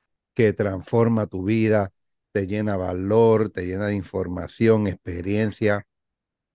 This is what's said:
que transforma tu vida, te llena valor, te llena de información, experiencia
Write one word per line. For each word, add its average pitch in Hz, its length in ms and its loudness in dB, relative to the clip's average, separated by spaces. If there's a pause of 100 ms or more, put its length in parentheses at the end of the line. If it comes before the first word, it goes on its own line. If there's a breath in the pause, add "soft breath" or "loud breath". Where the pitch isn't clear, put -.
(340)
que 107 200 4
transforma 107 760 0
tu 92 160 -8
vida, 107 480 2 (400)
te 98 140 -2
llena 104 300 -4
valor, 104 720 2
te 90 160 -8
llena 95 220 -4
de 104 80 -2
información, 95 920 0
experiencia 101 960 -4 (680)